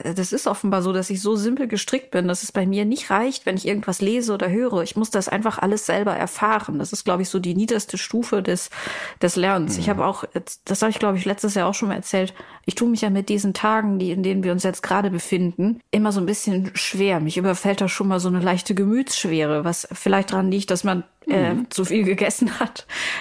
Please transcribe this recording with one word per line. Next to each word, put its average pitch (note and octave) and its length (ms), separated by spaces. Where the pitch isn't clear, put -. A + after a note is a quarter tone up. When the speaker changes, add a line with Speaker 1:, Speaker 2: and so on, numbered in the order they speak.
Speaker 1:
das F#3 180
ist C4 120
offenbar G3 380
so, F#3 100
dass F#3 160
ich F#3+ 100
so G#3 160
simpel A#3+ 320
gestrickt A3 440
bin, F3+ 160
dass F3+ 160
es - 80
bei F#3 160
mir G3+ 180
nicht A#3+ 240
reicht, A#3 380
wenn F#3+ 100
ich F#3+ 100
irgendwas G3+ 340
lese A3 320
oder F#3+ 160
höre. G3+ 340
Ich - 120
muss A3 140
das G3 200
einfach G#3+ 280
alles G3+ 300
selber G3+ 280
erfahren. G#3 640
Das - 160
ist, - 120
glaub F3+ 160
ich, F#3 80
so F#3+ 100
die F3 160
niederste A3 420
Stufe A3+ 460
des, F3+ 260
des F3 160
Lernens. F3+ 440
Ich F3 80
Speaker 2:
Mhm. G#3 40
Speaker 1:
habe G3 140
auch, G3 200
das F#3+ 180
habe A3 80
ich, - 80
glaub G3+ 160
ich, F3+ 100
letztes G3+ 300
Jahr F3+ 120
auch G3+ 80
schon G#3+ 140
mal G3 60
erzählt, F#3+ 400
ich - 100
tue A#3+ 140
mich A3+ 120
ja G#3+ 80
mit G3 200
diesen G3+ 260
Tagen, G#3+ 420
die, F#3 140
in F#3 100
denen F#3+ 220
wir F3+ 80
uns F3+ 120
jetzt F#3 200
gerade G3+ 260
befinden, F3+ 680
immer G#3+ 220
so G3 80
ein F3 80
bisschen F#3+ 480
schwer. F#3+ 440
Mich D#3 180
überfällt G3 440
da F#3+ 60
schon G3 220
mal F#3 100
so F3+ 80
eine F3+ 140
leichte F#3 340
Gemütsschwere, E3+ 880
was E3+ 280
vielleicht G3 420
daran F#3+ 180
liegt, G3 180
dass F3+ 140
man, F#3 200
äh, F#3 260
Speaker 2:
Mhm. A#3+ 160
Speaker 1:
zu F#3+ 120
viel G#3 220
gegessen G3 520
hat, - 280